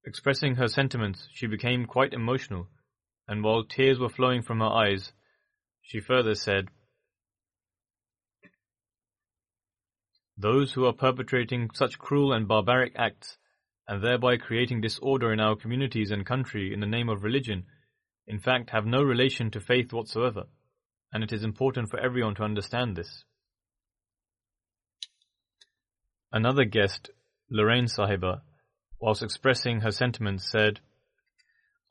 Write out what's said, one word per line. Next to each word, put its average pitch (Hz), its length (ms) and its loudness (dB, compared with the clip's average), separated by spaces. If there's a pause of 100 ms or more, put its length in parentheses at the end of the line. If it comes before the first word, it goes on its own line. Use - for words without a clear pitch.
Expressing 135 520 0
her 123 120 2
sentiments, 113 640 -2
she - 140 -8
became 120 400 -2
quite 135 260 2
emotional, 113 560 -4 (600)
and 104 160 -4
while 110 200 2
tears 131 360 2
were 120 160 -4
flowing 127 260 2
from 113 160 -4
her 110 80 2 (180)
eyes, 98 280 0 (680)
she - 200 -10
further 120 340 2
said, 98 340 0 (3750)
"Those 123 360 2
who 127 140 2
are 120 60 4
perpetrating 123 800 0
such - 300 -2
cruel 143 320 2
and 110 160 0
barbaric 120 480 2
acts, - 420 -4 (480)
and 101 160 -4
thereby 123 360 2
creating 120 420 -2
disorder 120 520 0
in 107 60 2
our 107 160 4
communities 113 560 -2
and 101 160 -2
country 107 460 -4
in 101 80 -6
the 104 160 -2
name 120 120 -2
of 101 140 -2
religion, 110 480 -4 (560)
in 104 140 -6
fact 127 300 0
have 107 160 0
no 127 160 2
relation 123 500 2
to 104 80 -8
faith 123 320 0
whatsoever, 113 560 -4 (640)
and 110 100 -2
it 110 100 -4
is 107 120 -4
important 120 460 -2
for - 100 -6
everyone 123 340 0
to 107 160 -6
understand 107 460 -4
this." - 280 -12 (3000)
Another 123 320 2
guest, 101 460 0 (380)
Lorraine 113 380 4
Sahiba, 98 560 0 (560)
whilst 110 240 0
expressing 117 580 0
her 110 100 0
sentiments, 104 600 -2
said, 107 300 2 (1120)